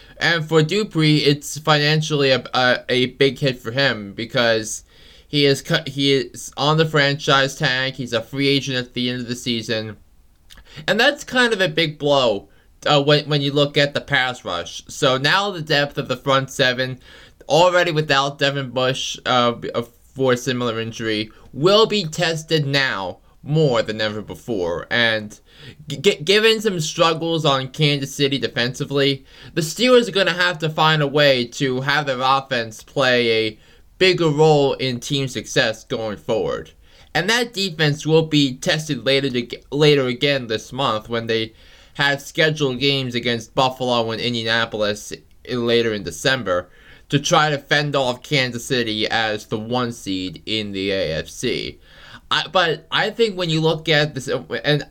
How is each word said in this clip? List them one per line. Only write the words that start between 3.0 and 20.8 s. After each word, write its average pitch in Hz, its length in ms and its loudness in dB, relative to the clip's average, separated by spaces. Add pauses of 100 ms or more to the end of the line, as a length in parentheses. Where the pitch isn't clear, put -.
big 127 320 0
hit 131 220 -2
for - 120 -8
him, 113 420 -2
because 113 720 -2 (440)
he 147 180 2
is 139 160 2
cu-, 160 240 -2
he 139 280 0
is - 440 -4
on 147 200 2
the 160 80 4
franchise 143 720 2
tag, 131 380 -2
he's 123 180 -8
a 113 120 -2
free 139 240 -2
agent 135 280 0
at 123 200 -6
the 123 140 -2
end 123 120 -6
of 117 60 -10
the 120 80 -6
season, 110 640 -4 (880)
and 202 120 2
that's 285 240 2
kind 247 300 0
of 196 80 -2
a 180 80 2
big 156 300 -2
blow, 131 500 2 (380)
uh, 143 140 4
when, 147 280 2
when 147 120 0
you 139 120 -2
look 143 240 2
at 143 160 2
the 123 80 -2
pass 127 420 -2
rush. 87 440 -6
So 131 300 0
now 180 340 0
the 175 100 -10
depth 143 380 -2
of 127 80 -8
the 127 100 -4
front 135 320 0
seven, 127 500 -2 (480)
already 175 440 4
without 143 480 0
Devin 139 320 -2
Bush, 127 560 -2
uh, 123 240 4
b-, 110 240 -8
uh, 117 80 -2
for - 500 -2
a 123 40 2
similar 123 420 -4
injury, 110 520 -4 (220)